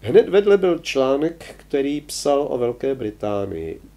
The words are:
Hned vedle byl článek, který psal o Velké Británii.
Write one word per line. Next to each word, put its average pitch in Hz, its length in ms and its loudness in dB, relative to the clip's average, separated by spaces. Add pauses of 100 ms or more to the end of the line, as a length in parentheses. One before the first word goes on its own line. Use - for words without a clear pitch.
Hned 147 280 4
vedle 202 280 4
byl 180 220 2
článek, 139 760 -2
který 143 440 -2
psal 143 480 -2
o 127 80 -2
Velké 120 380 -2
Británii. 101 840 -6 (160)